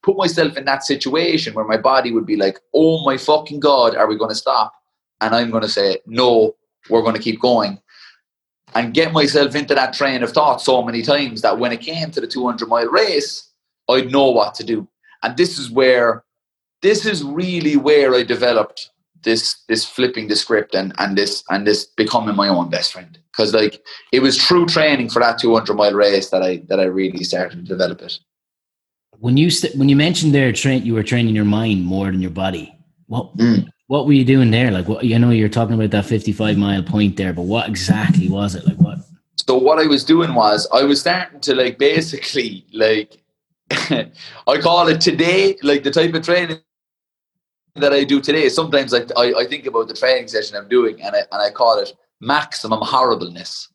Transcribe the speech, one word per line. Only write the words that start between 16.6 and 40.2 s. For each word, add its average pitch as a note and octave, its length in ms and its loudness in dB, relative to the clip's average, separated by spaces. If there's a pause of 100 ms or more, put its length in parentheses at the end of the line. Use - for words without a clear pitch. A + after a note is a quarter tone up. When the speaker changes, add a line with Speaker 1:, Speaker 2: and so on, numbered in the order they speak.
Speaker 1:
this G#3+ 240 2
is F3+ 180 -4
really D#3 540 -2
where C#3 360 4
I B2 100 2
developed A#2 680 -2 (340)
this, A#2 320 -2 (120)
this A2 160 -2
flipping B2 440 -4
the G#2 80 -2
script G#2 380 -2
and, F#2+ 240 -2
and G2 200 -2
this, G2+ 320 -4
and G2+ 160 -2
this G#2 180 0
becoming A2 520 -2
my G2 120 0
own F2 220 0
best F2 220 -4
friend. - 260 -20 (180)
'Cause, G#2+ 160 0
like, G#2+ 300 0 (300)
it C3 100 4
was C3 180 2
through F3 260 4
training D3+ 440 0
for A#2 100 0
that A#2 180 2
two A#2 160 2
hundred A2 200 0
mile G#2 200 2
race G2+ 360 2
that F#2 120 0
I, F#2 260 -2
that F#2+ 100 0
I F#2 60 2
really F#2 400 -2
started F2+ 320 -6
to F2 60 -14 (120)
develop F2+ 280 -2
it. - 160 -14 (1000)
Speaker 2:
When B2 180 2
you D#3+ 140 4
st-, - 260 -2
when C3+ 120 4
you C#3 80 6
mentioned D#3 380 2
there, C3 180 4
train, C3 320 0
you A2+ 100 -2
were A2 80 0
training A#2 320 0
your G#2 100 0
mind G#2 400 0
more F#2+ 260 -2
than F#2 100 -2
your F#2 100 -4
body. F2+ 420 -6 (340)
What, A#2 300 -8
Speaker 1:
Mm. A2 320 2 (200)
Speaker 2:
what C#3 180 0
were D3 60 4
you C3+ 120 6
doing B2+ 280 4
there? A#2+ 180 2
Like, F2+ 180 -2
what, A2 160 -4
you A2+ 140 2
know, A#2+ 120 6
you're A2 180 4
talking A2+ 260 0
about A2 160 0
that G#2 160 0
fifty-five G#2+ 500 -2
mile G2+ 260 0
point G2+ 340 0
there, F#2+ 160 -4
but E2+ 100 -6
what G#2+ 260 -4
exactly G2+ 600 0
was G2 260 -2
it? F2 120 -10
Like, - 120 -2
what? - 200 2 (480)
Speaker 1:
So B2+ 120 2
what D3 220 4
I D#3 60 2
was C#3+ 180 0
doing D#3+ 300 0